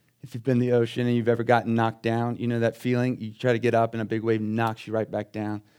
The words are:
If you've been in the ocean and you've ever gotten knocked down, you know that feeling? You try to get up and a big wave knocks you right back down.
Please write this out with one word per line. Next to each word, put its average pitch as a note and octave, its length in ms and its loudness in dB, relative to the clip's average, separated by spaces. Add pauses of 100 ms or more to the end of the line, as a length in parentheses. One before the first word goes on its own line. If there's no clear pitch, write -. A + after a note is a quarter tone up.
(220)
If - 120 -16
you've A#2 80 -10
been B2 180 2
in B2 80 2
the B2 40 2
ocean A#2+ 340 2
and A#2+ 100 2
you've A2+ 120 0
ever A#2 160 2
gotten A2+ 300 2
knocked A2+ 280 0
down, A#2 340 -2
you A#2 100 -4
know A#2 140 0
that A2+ 160 0
feeling? B2 440 0
You G#2+ 120 -10
try B2 200 0
to A2+ 60 2
get A#2 160 2
up A2+ 200 2
and A2+ 80 -4
a - 20 -4
big A2 180 -4
wave A2 180 0
knocks A2 460 -2
you G#2+ 60 -10
right A2 180 -2
back G#2 220 -6
down. G#2+ 300 -6 (160)